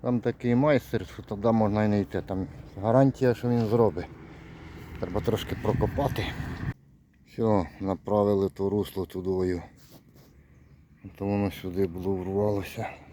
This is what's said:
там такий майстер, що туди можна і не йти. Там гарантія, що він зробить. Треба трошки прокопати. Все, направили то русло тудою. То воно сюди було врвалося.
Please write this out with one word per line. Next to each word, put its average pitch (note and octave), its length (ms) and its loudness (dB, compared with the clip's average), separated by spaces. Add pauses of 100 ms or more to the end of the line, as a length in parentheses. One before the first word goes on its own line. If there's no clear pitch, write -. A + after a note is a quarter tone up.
там B2 200 0
такий A#2+ 340 0
майстер, B2 520 2
що - 160 -14
туди G#2+ 300 2
можна G#2+ 320 4
і G#2+ 40 4
не G#2 120 4
йти. G2 220 -2
Там F#2+ 240 -4 (360)
гарантія, B2+ 520 6
що A#2+ 140 -4
він A#2+ 180 2
зробить. G#2 400 2 (960)
Треба F2+ 200 -4
трошки - 420 -2
прокопати. A2+ 640 0 (1000)
Все, G#2 420 0 (120)
направили G2 680 2
то - 220 -2
русло G2 360 -4
тудою. F#2 560 -4 (1600)
То G2 80 -4
воно G2+ 240 2
сюди F#2+ 360 -2
було F2+ 280 -4
врвалося. G2 760 -2 (240)